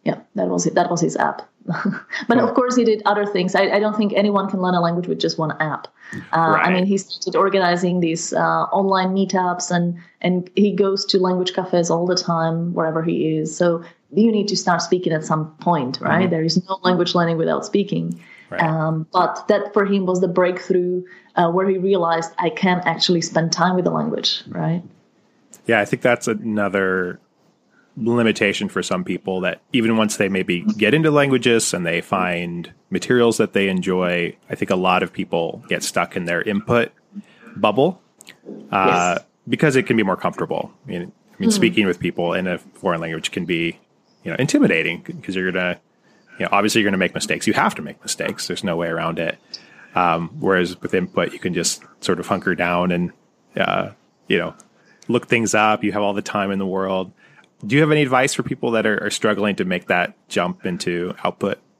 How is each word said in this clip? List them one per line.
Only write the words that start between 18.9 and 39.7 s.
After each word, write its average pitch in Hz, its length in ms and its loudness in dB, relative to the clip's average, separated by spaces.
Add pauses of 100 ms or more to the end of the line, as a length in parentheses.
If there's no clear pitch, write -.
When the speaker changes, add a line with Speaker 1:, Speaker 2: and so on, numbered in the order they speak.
Speaker 1:
but - 360 0
that - 260 0
for 202 120 2
him 196 200 0
was 180 160 0
the 190 60 2
breakthrough, 180 760 0 (320)
uh, 170 140 2
where 190 180 0
he 190 120 0
realized, 170 580 0
"I 170 140 0
can 180 340 0
actually 165 360 0
spend 165 300 0
time 180 240 2
with 180 100 0
the 165 60 2
language," - 580 -2
right? 165 340 -2 (840)
Speaker 2:
Yeah, 113 140 4
I 104 60 2
think - 180 -4
that's 120 240 2
another 98 920 -2 (760)
limitation 110 720 2
for 90 140 -4
some 92 200 -2
people, 92 380 -4
that 90 200 -4 (100)
even 113 260 2
once 107 200 0
they 101 100 2
maybe 92 340 -2 (160)
get 107 160 4
into 160 160 4
languages 131 640 4
and 90 120 -4
they 85 160 0
find 87 720 -4 (160)
materials 117 480 2
that 104 160 0
they 98 160 2
enjoy, 90 640 0 (140)
I - 60 -6
think 98 160 -4
a 92 40 4
lot 92 280 2
of 85 100 -6
people 85 560 -4
get 87 140 -2
stuck - 320 -2
in 90 100 -4
their 85 160 -2
input 107 500 0 (640)
bubble, 110 460 2 (720)
uh, 90 460 2
Speaker 1:
Yes. - 20 -4 (280)
Speaker 2:
because 131 280 2